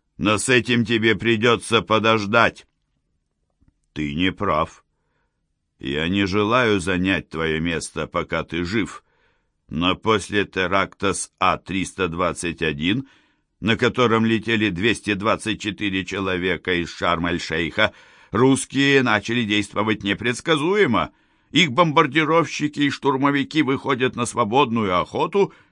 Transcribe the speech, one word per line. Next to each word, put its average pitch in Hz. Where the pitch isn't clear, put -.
но 101
с -
этим 120
тебе 110
придётся 113
подождать». 110
«Ты 73
не 90
прав. 82
Я 73
не 98
желаю 107
занять 90
твоё 78
место, 80
пока 82
ты 87
жив. 98
Но 87
после 101
теракта 95
с -
А 90
триста 92
двадцать 82
один, 80
на 107
котором 113
летели 110
двести 104
двадцать 98
четыре 95
человека 92
из 80
Шарм-эль-Шейха, 85
русские 135
начали 117
действовать 104
непредсказуемо. 127
Их 135
бомбардировщики 151
и 143
штурмовики 139
выходят 131
на 120
свободную 113
охоту — 165